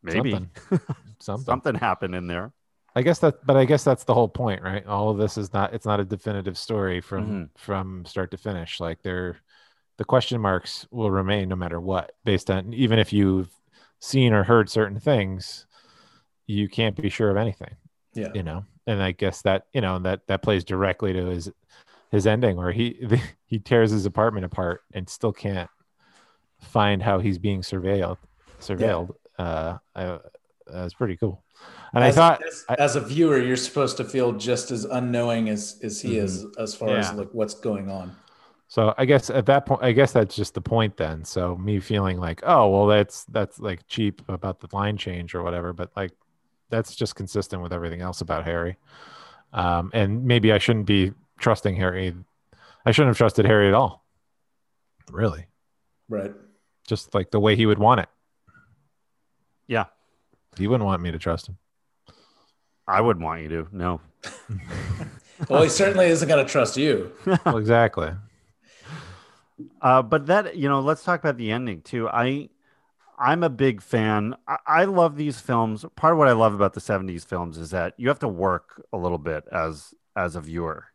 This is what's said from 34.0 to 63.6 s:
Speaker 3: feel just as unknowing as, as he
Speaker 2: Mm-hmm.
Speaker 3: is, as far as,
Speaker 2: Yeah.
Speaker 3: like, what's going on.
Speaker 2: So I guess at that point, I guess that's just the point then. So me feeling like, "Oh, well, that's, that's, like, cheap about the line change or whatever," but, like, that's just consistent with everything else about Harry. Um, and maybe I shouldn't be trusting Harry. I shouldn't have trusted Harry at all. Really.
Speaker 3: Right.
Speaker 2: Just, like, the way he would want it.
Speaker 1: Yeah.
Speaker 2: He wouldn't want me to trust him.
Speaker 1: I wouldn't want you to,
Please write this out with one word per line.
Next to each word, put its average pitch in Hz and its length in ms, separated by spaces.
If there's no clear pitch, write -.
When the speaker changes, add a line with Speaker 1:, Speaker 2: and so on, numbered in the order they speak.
Speaker 3:
feel 123 280
just 120 400
as 110 120
unknowing 120 680
as, 104 340
as 104 160
he - 160
Speaker 2:
Mm-hmm. 104 80
Speaker 3:
is, 95 220
as 110 160
far 110 220
as, 101 140
Speaker 2:
Yeah. 98 40
Speaker 3:
like, 101 180
what's 107 220
going 98 360
on. 92 260
Speaker 2:
So 110 300
I 131 80
guess 131 260
at 127 160
that 139 200
point, - 180
I 123 80
guess 131 200
that's 110 220
just - 200
the - 60
point 110 360
then. 80 280
So 90 320
me 98 240
feeling 95 380
like, 85 260
"Oh, 143 260
well, 98 160
that's, 104 400
that's, - 340
like, 98 260
cheap 104 420
about 92 300
the 90 140
line 104 240
change 90 380
or 87 100
whatever," 87 280
but, 87 220
like, 98 160
that's 113 260
just - 180
consistent 95 480
with 87 100
everything 85 280
else 90 200
about 80 240
Harry. 85 320
Um, 87 420
and 110 300
maybe 117 260
I 104 80
shouldn't 110 280
be 98 260
trusting 101 380
Harry. 92 380
I 123 60
shouldn't 135 200
have 107 80
trusted 110 260
Harry 104 240
at 98 60
all. 120 300
Really. 87 360
Speaker 3:
Right. 104 240
Speaker 2:
Just, - 260
like, 98 160
the 107 100
way 107 140
he 110 120
would 104 120
want 110 220
it. - 80
Speaker 1:
Yeah. 113 160
Speaker 2:
He 92 80
wouldn't 113 200
want 95 160
me 87 100
to 80 60
trust 82 300
him. 92 100
Speaker 1:
I 95 120
wouldn't 104 240
want 82 180
you 78 80
to, 82 220